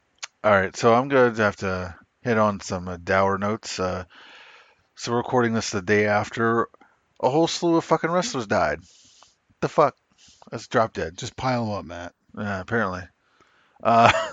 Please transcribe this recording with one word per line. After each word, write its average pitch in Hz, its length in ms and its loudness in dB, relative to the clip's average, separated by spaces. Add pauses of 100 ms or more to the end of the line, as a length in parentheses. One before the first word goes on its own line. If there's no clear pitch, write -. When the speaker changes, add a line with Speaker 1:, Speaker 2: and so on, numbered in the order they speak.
(440)
Speaker 1:
All 107 80 6
right, 95 240 2
so 117 180 4
I'm 131 140 2
gonna 127 280 4
have 104 200 0
to 92 380 -6 (280)
hit 113 160 0
on 104 220 2
some, 92 280 -8
uh, 90 80 -8
dour 95 420 2
notes. 104 420 -6
Uh, 92 240 -4 (880)
so - 180 -8
we're 120 60 0
recording 120 340 0
this 110 180 -4
the 101 120 -4
day 104 240 2
after 113 640 0 (520)
a 123 100 2
whole 160 180 2
slew 170 280 0
of 165 80 0
fucking 165 260 0
wrestlers 156 360 -2
died. 82 340 0 (800)
The 147 80 -2
fuck? 143 280 2 (540)
That's 117 180 -12
drop 113 240 0
dead. 85 260 -6
Speaker 2:
Just - 180 -12
pile 123 280 -2
'em 107 60 -4
up, 95 140 -6
Matt. 87 300 -14 (220)
Speaker 1:
Yeah, 104 240 -6
apparently. 92 420 -4 (800)
Uh, 117 300 6 (200)